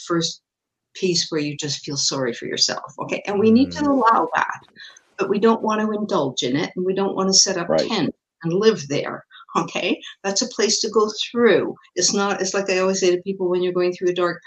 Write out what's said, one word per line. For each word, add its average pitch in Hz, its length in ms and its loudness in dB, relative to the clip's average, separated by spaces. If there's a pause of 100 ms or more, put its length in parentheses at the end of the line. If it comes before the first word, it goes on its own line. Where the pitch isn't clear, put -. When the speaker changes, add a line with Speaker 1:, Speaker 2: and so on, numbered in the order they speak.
Speaker 1:
first 165 360 -2 (520)
piece - 360 -2
where 165 100 -2
you 147 160 -4
just 143 280 -8
feel 143 120 -6
sorry 131 360 -2
for - 140 -10
yourself, - 360 -2 (160)
okay? - 280 -6
And 202 120 -2
we 220 140 6
need 262 200 6
to 294 120 -2
Speaker 2:
Mm. 285 40 2
Speaker 1:
allow 226 460 4
that, - 260 -2 (580)
but 185 100 -2
we 190 100 2
don't 226 240 4
want 214 180 -2
to 214 120 -2
indulge 196 500 -2
in 131 140 0
it, 165 200 -2
and 180 80 -4
we 185 100 0
don't 196 200 -2
want 190 140 0
to 190 60 2
set 190 240 4
up 170 100 -4
Speaker 3:
Right. 156 200 2
Speaker 1:
tent 202 260 0 (280)
and 165 120 -2
live 190 340 2
there, - 360 -4 (320)
okay? - 440 -2 (240)
That's 196 180 0
a 233 60 -2
place - 320 0
to 208 100 -2
go 214 180 2 (220)
through. 208 460 4 (180)
It's - 180 0
not, 202 280 0
it's 185 140 -2
like 196 140 0
I 185 100 2
always 190 220 2
say 180 140 4
to 180 80 -2
people 190 260 -2
when 180 140 2
you're 180 120 0
going 180 180 2
through 180 160 -2
a 175 60 0
dark 175 320 -2